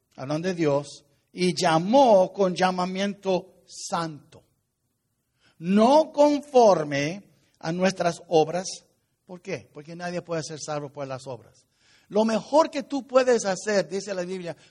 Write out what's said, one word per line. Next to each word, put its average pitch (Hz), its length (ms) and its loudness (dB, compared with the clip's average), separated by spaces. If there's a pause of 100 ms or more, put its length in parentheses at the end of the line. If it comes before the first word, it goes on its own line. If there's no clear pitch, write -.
(160)
hablando 151 320 -6
de 190 60 -4
Dios, 143 500 -2 (280)
"y 180 220 0
llamó 185 800 4
con 185 220 0
llamamiento 185 1120 -4
santo, - 760 -10 (1160)
no 226 540 4
conforme 196 1120 2 (340)
a 165 140 -6
nuestras 180 560 -2
obras". 165 380 0 (600)
¿Por 180 140 -18
qué? 143 320 -12
Porque 151 220 -18
nadie 175 280 -8
puede 165 200 -6
ser 156 160 -12
salvo 147 320 -10
por 139 160 -12
las 135 200 -12
obras. 120 400 -18 (420)
Lo 208 160 2
mejor 262 460 0
que 285 120 -6
tú 277 240 -8
puedes 247 380 0
hacer, 196 440 -2
dice 196 240 -8
la 185 100 -6
Biblia, 180 340 -10 (140)